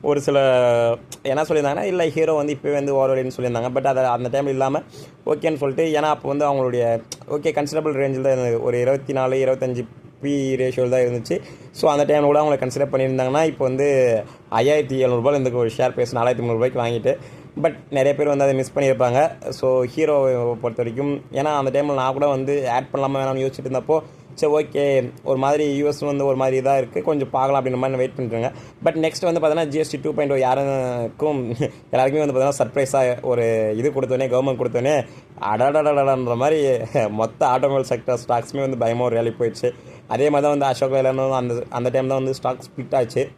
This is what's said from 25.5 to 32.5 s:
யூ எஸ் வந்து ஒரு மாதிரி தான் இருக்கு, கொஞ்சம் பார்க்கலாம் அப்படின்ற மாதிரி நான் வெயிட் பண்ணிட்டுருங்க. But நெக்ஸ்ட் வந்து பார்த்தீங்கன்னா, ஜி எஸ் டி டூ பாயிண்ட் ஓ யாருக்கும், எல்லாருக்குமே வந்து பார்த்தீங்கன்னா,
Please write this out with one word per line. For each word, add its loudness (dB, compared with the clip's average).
யூ 0
எஸ் -2
வந்து -2
ஒரு 2
மாதிரி 0
தான் 2
இருக்கு, -4
கொஞ்சம் -2
பார்க்கலாம் 0
அப்படின்ற -2
மாதிரி -2
நான் -
வெயிட் -2
பண்ணிட்டுருங்க. -4
But 2
நெக்ஸ்ட் -2
வந்து 0
பார்த்தீங்கன்னா, 2
ஜி -4
எஸ் -2
டி -6
டூ -4
பாயிண்ட் 0
ஓ 2
யாருக்கும், -2
எல்லாருக்குமே 2
வந்து 0
பார்த்தீங்கன்னா, 0